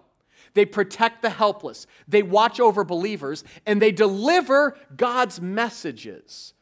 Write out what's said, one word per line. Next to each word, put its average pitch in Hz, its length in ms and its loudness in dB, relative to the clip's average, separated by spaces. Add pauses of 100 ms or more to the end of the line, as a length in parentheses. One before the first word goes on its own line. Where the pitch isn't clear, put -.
(540)
They 208 100 4
protect 208 580 -2
the 226 80 -2
helpless. 190 560 -4 (220)
They 208 160 2
watch 214 380 0
over 208 240 4
believers, 170 580 -6 (220)
and 208 160 0
they 220 100 6
deliver 262 840 2 (180)
God's 240 460 -2
messages. 170 1200 -10